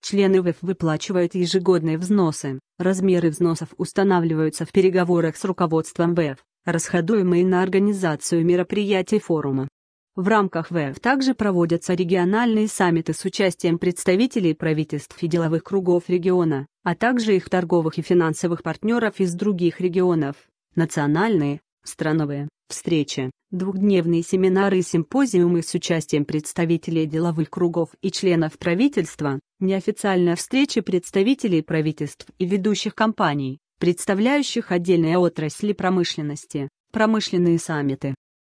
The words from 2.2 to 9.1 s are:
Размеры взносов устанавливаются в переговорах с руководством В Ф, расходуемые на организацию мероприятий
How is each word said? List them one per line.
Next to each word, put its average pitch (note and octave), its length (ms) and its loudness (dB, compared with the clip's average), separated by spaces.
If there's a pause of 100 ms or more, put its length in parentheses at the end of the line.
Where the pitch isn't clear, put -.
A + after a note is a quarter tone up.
Размеры F#3 500 2
взносов D#3+ 480 0
устанавливаются E3 880 0
в - 80 -10
переговорах F3 640 2
с - 80 -8
руководством E3+ 720 0
В E3+ 60 2
Ф, C#3+ 180 -4 (260)
расходуемые F3+ 800 0
на F#3 180 2
организацию F#3 800 0
мероприятий F#3+ 760 0